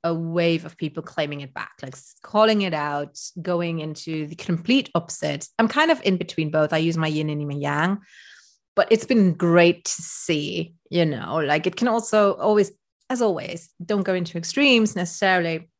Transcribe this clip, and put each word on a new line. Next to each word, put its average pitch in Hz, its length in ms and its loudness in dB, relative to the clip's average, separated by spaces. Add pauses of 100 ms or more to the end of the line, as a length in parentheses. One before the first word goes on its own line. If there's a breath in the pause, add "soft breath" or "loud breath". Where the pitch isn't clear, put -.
a 170 100 0
wave 165 500 0
of 151 120 -16
people 156 260 -6
claiming 147 380 -6
it 135 120 -16
back, - 200 -10 (100)
like, 131 120 -14
s-, - 280 -20
calling 214 400 4
it 180 100 -2
out, 147 460 -4 (240)
going 170 380 -2
into 156 480 -8
the 160 80 -14
complete 208 580 0
opposite. 156 540 -4 (100)
I'm 226 80 2
kind 311 240 2
of 311 140 2
in 185 120 2
between 156 360 -4
both. 156 200 2
I 160 60 0
use 165 180 0
my 160 120 0
yin 151 220 -2
and 147 180 -4
my 143 60 -6
yang, 147 440 0 (760 loud breath)
but 196 160 4
it's 220 120 2
been 202 300 4
great 175 520 4
to - 160 -6
see, 160 720 -4 (140)
you 170 160 2
know, 123 340 -4
like, 151 280 0
it 180 80 -2
can 240 140 0
also 220 460 2
always, 208 360 2 (400)
as 247 100 -4
always, 175 500 -2 (140)
don't 196 200 0
go 190 100 0
into 175 240 -4
extremes 233 560 2
necessarily 175 720 -2 (120)